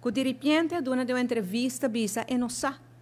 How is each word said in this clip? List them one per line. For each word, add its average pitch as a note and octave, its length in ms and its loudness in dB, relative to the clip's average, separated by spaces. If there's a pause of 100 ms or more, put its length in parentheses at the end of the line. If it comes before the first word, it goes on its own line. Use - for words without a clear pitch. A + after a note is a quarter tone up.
que B3 100 -2
de C4 120 0
repente, D4+ 580 2
durante B3+ 320 0
uma B3+ 80 0
entrevista, A#3+ 720 0
bisa A3 360 0
e B3+ 120 0
não B3 100 0
sa C4+ 300 -4 (240)